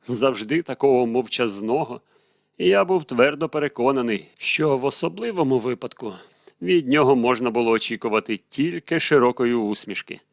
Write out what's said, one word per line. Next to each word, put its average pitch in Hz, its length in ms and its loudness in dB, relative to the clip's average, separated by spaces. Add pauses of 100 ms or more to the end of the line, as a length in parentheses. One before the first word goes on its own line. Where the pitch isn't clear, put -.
завжди 123 580 -2
такого 131 440 2
мовчазного. 117 960 -4 (560)
Я 190 280 2
був 180 180 0
твердо 143 460 2
переконаний, 127 880 -2
що 151 400 0
в 127 80 -4
особливому 170 720 -2
випадку 117 540 -8 (480)
від 175 260 2
нього 139 280 6
можна 120 360 2
було 113 200 2
очікувати 110 680 -2 (100)
тільки 165 500 -4
широкої 123 540 2
усмішки. 104 680 -4 (140)